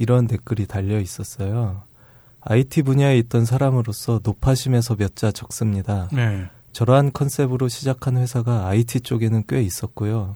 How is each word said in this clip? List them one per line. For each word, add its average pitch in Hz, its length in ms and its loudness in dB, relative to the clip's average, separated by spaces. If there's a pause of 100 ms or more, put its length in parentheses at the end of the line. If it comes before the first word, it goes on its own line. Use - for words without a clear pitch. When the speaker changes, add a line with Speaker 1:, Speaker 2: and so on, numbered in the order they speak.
Speaker 1:
이런 120 260 4
댓글이 107 400 -2
달려 101 340 -2
있었어요. 101 840 -6 (600)
아이티 135 400 0
분야에 135 360 4
있던 117 280 2
사람으로서 120 760 0
노파심에서 123 760 0
몇 101 200 -2
자 107 140 0
적습니다. 98 840 -4
Speaker 2:
네. 107 340 0 (260)
Speaker 1:
저러한 131 400 4
컨셉으로 131 560 0
시작한 127 500 -2
회사가 117 480 0
아이티 117 360 0
쪽에는 113 460 0
꽤 135 140 0
있었고요. 104 720 -4